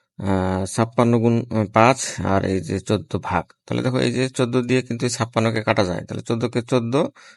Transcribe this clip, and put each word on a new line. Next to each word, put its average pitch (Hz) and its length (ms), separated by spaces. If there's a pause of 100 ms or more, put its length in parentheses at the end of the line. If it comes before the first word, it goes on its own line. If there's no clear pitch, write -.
(180)
আহ, 95 460
ছাপ্পান্ন 117 540
গুণ, 117 200
আহ, 110 340
পাঁচ 120 260 (260)
আর 95 200
এই 95 160
যে 98 200
চোদ্দ - 420
ভাগ। 90 220 (200)
তাহলে 120 180
দেখো, 127 160
এই 127 140
যে 127 160
চোদ্দ 127 320
দিয়ে 127 220
কিন্তু 120 220
এই 120 60
ছাপ্পান্নকে 113 520
কাটা 110 220
যায়, 90 200
তাহলে - 180
চোদ্দ 120 260
কে 120 140
চোদ্দ 120 320 (420)